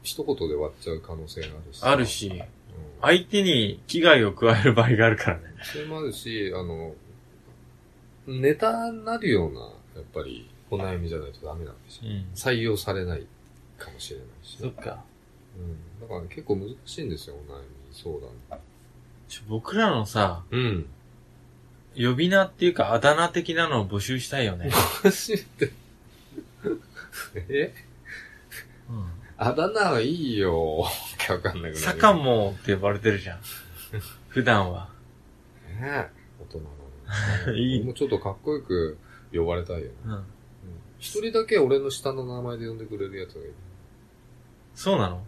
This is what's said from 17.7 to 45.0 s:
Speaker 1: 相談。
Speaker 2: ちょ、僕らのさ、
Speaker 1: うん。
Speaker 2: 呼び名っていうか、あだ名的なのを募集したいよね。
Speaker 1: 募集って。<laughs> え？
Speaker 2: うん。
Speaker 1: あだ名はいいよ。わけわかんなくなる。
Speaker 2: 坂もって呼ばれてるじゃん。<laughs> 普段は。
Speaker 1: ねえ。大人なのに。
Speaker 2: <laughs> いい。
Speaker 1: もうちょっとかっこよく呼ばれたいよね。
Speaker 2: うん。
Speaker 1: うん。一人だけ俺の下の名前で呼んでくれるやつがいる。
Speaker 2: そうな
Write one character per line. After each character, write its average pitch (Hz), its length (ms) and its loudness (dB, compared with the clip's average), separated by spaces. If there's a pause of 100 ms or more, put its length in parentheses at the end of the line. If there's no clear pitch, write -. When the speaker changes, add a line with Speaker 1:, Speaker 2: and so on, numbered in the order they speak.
Speaker 1:
相 76 280 -12
談。 65 100 -16 (1000)
Speaker 2:
ち - 120 -16
ょ、 - 80 -18
僕 110 280 -6
ら 214 140 4
の 117 160 0
さ、 92 460 0
Speaker 1:
う 120 80 -2
ん。 101 260 0 (1120)
Speaker 2:
呼 123 160 2
び 156 140 2
名 190 160 6
っ 185 80 -2
て - 140 0
い 175 40 8
う 170 40 0
か、 - 180 2
あ - 80 4
だ 151 160 8
名 165 140 4
的 170 240 -2
な 165 160 2
の 131 100 2
を 101 80 0
募 101 140 -2
集 127 180 -2
し - 80 -8
た 139 160 -2
い - 20 2
よ 95 120 -2
ね。 110 120 -4 (320)
Speaker 1:
募 196 80 8
集 202 260 0
っ - 40 0
て。 - 320 -4 (1600)
<laughs> 95 120 -8
え？ 139 260 0 (1160)
Speaker 2:
う 120 40 -8
ん。 104 120 -6 (320)
Speaker 1:
あ 117 160 0
だ 175 180 0
名 202 200 2
は 120 100 4
い 131 120 2
い 135 240 -2
よ。 82 420 2
わ 87 100 0 (280)
け - 140 -2
わ 90 80 0
か 90 140 -2
ん 87 80 -8
な - 0 -
く - 20 -8
な 82 60 -6
る。 78 80 -8
Speaker 2:
坂 180 360 6
も 117 460 4
っ - 60 -12
て 101 100 2
呼 92 60 -4
ば 101 100 2
れ 101 80 -2
て 107 100 4
る 101 100 2
じ 92 100 -10
ゃ 87 60 -10
ん。 87 40 -14 (480)
<laughs> - 400 -12
普 131 160 0
段 101 300 4
は。 90 160 -10 (880)
Speaker 1:
ね 127 60 -6
え。 139 240 -4 (320)
大 - 80 -16
人 80 100 -10
な 78 60 -12 (840)
の 120 60 0
に。 113 100 2
Speaker 2:
<laughs> 127 120 2
い - 20 2
い。 107 80 0
Speaker 1:
も 127 60 -4
う - 20 -8
ち - 100 -2
ょ 135 40 0
っ - 20 -2
と 101 100 2
か 98 120 -4
っ - 120 -6
こ 151 120 -2
よ 135 60 -6
く 82 360 0 (360)
呼 85 120 2
ば 87 100 0
れ 87 80 -2
た 87 140 -6
い 78 40 -6
よ 65 60 -10
ね。 60 40 -12 (120)
Speaker 2:
う 113 60 -8
ん。 - 20 -6
Speaker 1:
う 104 60 -6
ん。 98 60 -10 (760)
一 - 220 -6
人 226 100 -4
だ 220 140 2
け 220 140 4
俺 135 200 6
の 139 100 -2
下 135 220 -4
の 131 140 -6
名 123 160 -8
前 120 160 -6
で 113 100 -8
呼 113 60 -8
ん 110 40 -10
で 110 80 -12
く 107 120 -10
れ 101 100 -4
る 98 100 -10
や 92 80 -8
つ 90 100 -20
が 82 40 -14
い 71 60 -14
る。 76 80 -14 (1200)
Speaker 2:
そ 190 200 2
う - 20 2
な 104 100 2